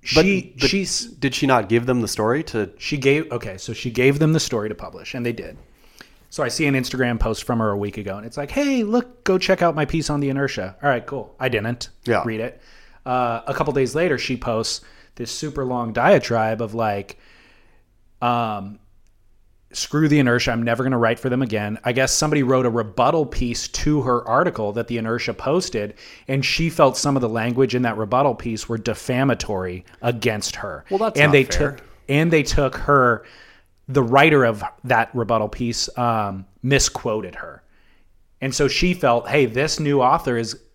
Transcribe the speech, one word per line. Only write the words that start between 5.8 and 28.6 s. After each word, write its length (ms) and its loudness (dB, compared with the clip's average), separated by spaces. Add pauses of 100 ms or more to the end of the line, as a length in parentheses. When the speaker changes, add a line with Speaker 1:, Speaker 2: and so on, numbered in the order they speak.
Speaker 2:
So 120 -6
I 60 0
see 180 0
an 80 2
Instagram 440 0
post 260 -2
from 160 0
her 100 2
a 80 -2
week 180 -4
ago, 220 -8
and 80 -14
it's 100 -14
like, 140 -8
"Hey, 320 0
look, 420 -2
go 140 2
check 240 2
out 120 4
my 120 0
piece 240 -2
on 100 -2
the 80 -2
inertia." 540 -4
All 80 2
right, 160 0
cool. 340 -12
I 80 0
didn't 400 -4 (160)
Speaker 1:
Yeah. 220 2
Speaker 2:
read 140 -4
it. 200 -8 (460)
Uh, 400 -2
a 80 -4
couple 180 -2
days 220 0
later, 240 0
she 180 -4
posts 460 -4 (320)
this 160 -10
super 340 -8
long 300 -4
diatribe 680 4
of, 140 -6
like, 440 -4 (1000)
um, 580 -4 (920)
"Screw 360 0
the 100 6
inertia. 340 2
I'm 100 -2
never 200 0
gonna 160 0
write 200 2
for 100 -4
them 140 0
again." 420 -4
I 80 0
guess 200 2
somebody 300 2
wrote 240 2
a 40 2
rebuttal 560 0
piece 420 -4
to 340 0
her 240 0
article 460 0
that 160 -4
the 100 -2
inertia 360 -4
posted, 600 -2 (320)
and 180 -2
she 260 0
felt 260 4
some 200 0
of 60 0
the 60 0
language 460 0
in 80 2
that 140 0
rebuttal 380 2
piece 340 -8